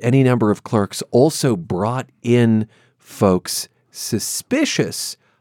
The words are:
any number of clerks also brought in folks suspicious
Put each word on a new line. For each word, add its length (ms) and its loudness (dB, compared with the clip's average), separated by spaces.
any 180 4
number 300 2
of 120 -4
clerks 460 -2
also 460 2
brought 540 -4
in 460 2
folks 680 -2
suspicious 1300 -4